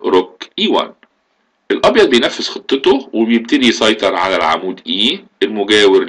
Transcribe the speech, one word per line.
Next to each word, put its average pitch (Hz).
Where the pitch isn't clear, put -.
روك -
اي 214
وان. 73
الأبيض 202
بينفذ 127
خطته -
وبيبتدي 117
يسيطر 107
على 92
العمود 85
إي 107
المجاور 101